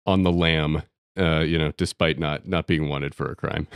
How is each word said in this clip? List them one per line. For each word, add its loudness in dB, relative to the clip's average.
on 4
the 4
lam, 2
uh, 2
you 0
know, 0
despite 0
not, -4
not -2
being 0
wanted -4
for -6
a -10
crime. -6